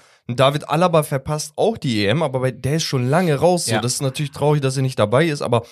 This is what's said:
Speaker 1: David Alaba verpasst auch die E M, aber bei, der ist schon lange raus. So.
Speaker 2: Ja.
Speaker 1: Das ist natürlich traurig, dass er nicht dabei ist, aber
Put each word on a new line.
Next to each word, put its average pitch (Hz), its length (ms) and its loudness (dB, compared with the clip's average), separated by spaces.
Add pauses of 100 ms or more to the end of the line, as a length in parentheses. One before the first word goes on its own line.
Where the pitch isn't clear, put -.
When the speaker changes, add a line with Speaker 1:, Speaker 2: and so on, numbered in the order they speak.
(280)
Speaker 1:
David 135 400 0
Alaba 165 340 2
verpasst 151 540 -6
auch 214 200 0
die 113 260 -2
E 101 40 2
M, 113 160 2
aber 135 160 -2
bei, 127 140 -2
der 131 240 -4
ist 160 80 -2
schon 127 260 -2
lange 160 240 2
raus. 165 320 2
So. 113 60 -4
Speaker 2:
Ja. 110 80 0
Speaker 1:
Das 120 140 -2
ist - 80 -6
natürlich 139 280 -4
traurig, 147 320 0
dass 131 140 -2
er 139 60 0
nicht 127 180 -2
dabei 117 260 2
ist, 151 160 -4
aber 120 300 0